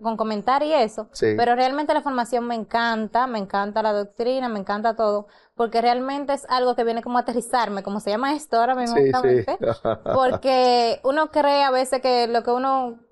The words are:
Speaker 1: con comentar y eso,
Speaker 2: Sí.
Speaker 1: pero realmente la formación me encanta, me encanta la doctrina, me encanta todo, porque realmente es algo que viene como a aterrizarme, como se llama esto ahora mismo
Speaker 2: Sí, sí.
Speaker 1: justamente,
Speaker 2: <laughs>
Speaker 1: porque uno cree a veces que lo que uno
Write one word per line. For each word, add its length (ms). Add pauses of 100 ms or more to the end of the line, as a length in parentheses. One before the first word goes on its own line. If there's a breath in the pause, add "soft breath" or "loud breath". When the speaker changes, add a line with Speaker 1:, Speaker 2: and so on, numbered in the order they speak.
Speaker 1:
con 160
comentar 460
y 100
eso, 380
Speaker 2:
Sí. 260
Speaker 1:
pero 180
realmente 380
la 80
formación 460
me 80
encanta, 720
me 120
encanta 440
la 100
doctrina, 560
me 100
encanta 360
todo, 320 (260 soft breath)
porque 280
realmente 520
es 160
algo 260
que 80
viene 200
como 160
a 20
aterrizarme, 640
como 160
se 100
llama 240
esto 260
ahora 140
mismo 220
Speaker 2:
Sí, 80
sí. 80
Speaker 1:
justamente, 480
Speaker 2:
<laughs> 560
Speaker 1:
porque 880
uno 260
cree 340
a 80
veces 300
que 260
lo 140
que 100
uno 480 (120)